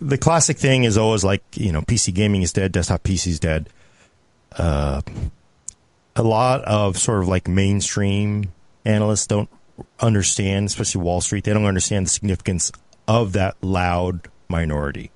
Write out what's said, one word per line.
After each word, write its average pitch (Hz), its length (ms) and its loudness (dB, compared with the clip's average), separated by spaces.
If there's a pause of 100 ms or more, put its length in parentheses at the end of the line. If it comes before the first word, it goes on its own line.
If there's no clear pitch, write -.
the 139 180 0
classic 160 400 2
thing 131 260 4
is 107 120 4
always 110 280 4
like, 98 180 2 (120)
you 95 180 -2
know, 78 100 0
P 117 140 0
C 104 160 -2
gaming 101 300 2
is 85 100 0
dead, 95 180 0
desktop 87 320 0
P 92 140 0
C 90 140 -2
is 80 100 -4
dead. 78 280 -2 (880)
Uh, 71 460 0 (1120)
a 120 60 2
lot 117 400 2
of 104 340 0
sort 104 260 0
of, 87 60 0
like, 92 200 0
mainstream 101 1040 0 (320)
analysts 107 420 0
don't 104 220 0 (520)
understand, 101 640 2
especially 98 360 -4
Wall 87 180 0
Street, 101 240 -4
they 107 80 0
don't 104 140 2
understand 95 400 0
the - 40 -2
significance 92 600 -2 (380)
of 110 240 2
that 95 300 0
loud 90 680 -2 (200)
minority. 76 680 -4